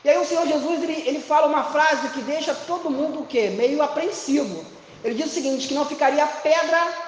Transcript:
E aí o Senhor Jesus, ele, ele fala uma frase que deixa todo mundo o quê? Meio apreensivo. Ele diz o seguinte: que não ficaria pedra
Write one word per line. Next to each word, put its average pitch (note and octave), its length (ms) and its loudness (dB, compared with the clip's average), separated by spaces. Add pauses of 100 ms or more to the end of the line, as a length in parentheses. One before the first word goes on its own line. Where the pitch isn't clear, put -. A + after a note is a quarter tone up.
E - 80 2
aí E4 80 6
o - 80 2
Senhor E4 220 0
Jesus, D4+ 340 0
ele, D#4+ 120 -2 (120)
ele C#4 140 0
fala D4+ 260 4
uma C#4+ 200 2
frase D4 480 2
que C4+ 80 -6
deixa D4 340 -2
todo E4+ 340 -4
mundo D4 300 -2
o C4+ 60 -6
quê? A3 240 0
Meio B3+ 340 2
apreensivo. C#4 800 -2 (380)
Ele A3+ 100 -2
diz C#4+ 120 -2
o - 100 -8
seguinte: C4+ 320 -2
que C#4 60 -4
não C#4+ 120 0
ficaria D4 400 2
pedra D#4+ 640 0 (200)